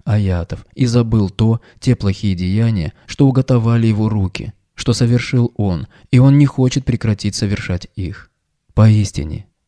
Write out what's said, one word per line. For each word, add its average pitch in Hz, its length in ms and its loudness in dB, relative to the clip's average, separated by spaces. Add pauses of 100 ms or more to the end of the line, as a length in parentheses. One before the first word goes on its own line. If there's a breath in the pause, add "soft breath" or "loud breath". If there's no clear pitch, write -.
аятов, 95 680 -2
и 127 140 0
забыл 113 420 0
то, 113 320 0 (180 soft breath)
те 123 160 0
плохие 98 380 -2
деяния, 92 600 -2 (120 soft breath)
что - 220 2
уготовали 117 580 0
его 107 240 0
руки, 104 440 -4 (200)
что - 200 -2
совершил 120 640 0
он, 90 280 -2 (240 soft breath)
и - 80 2
он 139 220 6
не 143 80 6
хочет 135 380 -2
прекратить 107 500 -4
совершать 98 600 -4
их. - 360 -10 (420)
Поистине, 107 720 2 (220)